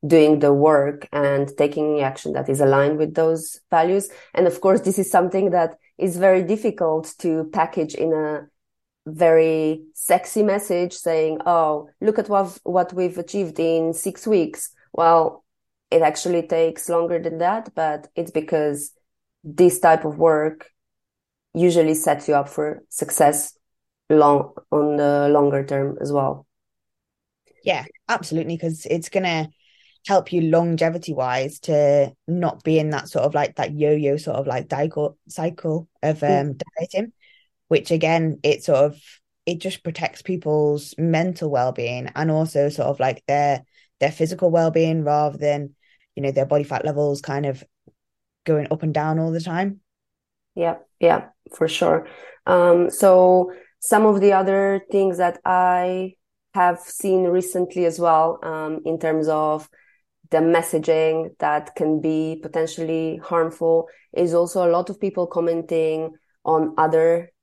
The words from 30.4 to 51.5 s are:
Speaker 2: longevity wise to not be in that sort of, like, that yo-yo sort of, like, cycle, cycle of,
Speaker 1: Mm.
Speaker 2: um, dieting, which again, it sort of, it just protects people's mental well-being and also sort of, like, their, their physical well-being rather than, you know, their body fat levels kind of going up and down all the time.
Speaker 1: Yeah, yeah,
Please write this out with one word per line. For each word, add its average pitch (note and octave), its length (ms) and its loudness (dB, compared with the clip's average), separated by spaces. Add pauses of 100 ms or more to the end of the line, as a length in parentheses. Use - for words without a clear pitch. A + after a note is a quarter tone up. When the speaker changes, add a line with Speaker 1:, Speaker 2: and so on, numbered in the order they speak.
Speaker 2:
longevity E3 720 0
wise C3 460 -4
to C#3+ 540 2 (140)
not F3 360 -4
be D#3+ 160 2
in D3+ 120 -2
that - 180 -6
sort - 160 -2
of, D3+ 80 0
like, D3 220 -2
that D3 180 -4
yo-yo D3+ 440 0
sort D3 200 -6
of, C#3 100 -4
like, B2 220 -6
cycle, D3 480 -4 (100)
cycle E3 640 -6 (120)
of, D3+ 180 -2
Speaker 1:
Mm. C#3+ 220 0
Speaker 2:
um, C#3 160 -6 (200)
dieting, G3+ 340 -6 (560)
which - 240 0
again, D#3+ 500 0
it - 220 0
sort C#3 160 2
of, D3 220 0 (440)
it E3+ 140 -4
just - 240 -8
protects E3 380 -4
people's D3+ 760 -2
mental E3 520 0
well-being B2 680 -2
and D#3+ 160 0
also D#3 380 0
sort C#3+ 180 -4
of, C#3 120 -4
like, C3 280 -2
their, C#3+ 380 0 (340)
their D3 120 0
physical E3+ 380 -2
well-being E3 540 2
rather D3 340 0
than, D3 380 -4 (400)
you - 80 -8
know, C3+ 80 -2
their C3+ 140 0
body D3 180 0
fat C#3 220 -6
levels C#3+ 360 -2
kind C#3+ 240 -4
of C3+ 180 -6 (840)
going D3+ 260 0
up D#3 120 -4
and D#3 100 -2
down D#3 260 0
all D#3+ 120 -2
the E3 100 -4
time. F#3 400 -6 (760)
Speaker 1:
Yeah, E3+ 220 -2 (220)
yeah, E3 280 2 (260)